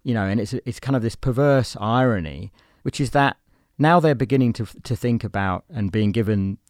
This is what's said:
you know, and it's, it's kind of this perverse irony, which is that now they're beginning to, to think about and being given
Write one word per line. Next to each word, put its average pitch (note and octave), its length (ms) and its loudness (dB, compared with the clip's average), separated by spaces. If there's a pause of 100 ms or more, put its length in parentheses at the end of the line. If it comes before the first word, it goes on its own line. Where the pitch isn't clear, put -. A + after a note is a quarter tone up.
you B2 100 0
know, G#2 100 0
and G2 160 0
it's, A2 140 -6
it's - 260 -8
kind C3+ 160 -2
of A#2 60 0
this A2+ 140 -4
perverse C3+ 640 2
irony, G2+ 720 -2 (300)
which - 180 -6
is C3+ 100 -2
that C#3 260 2 (420)
now E3 220 6
they're D3+ 140 4
beginning B2 400 2
to, - 120 -6 (160)
to A#2 140 -4
think A#2+ 260 -2
about F#2+ 460 -4
and G#2 240 -4
being G#2+ 180 2
given G2 480 0 (120)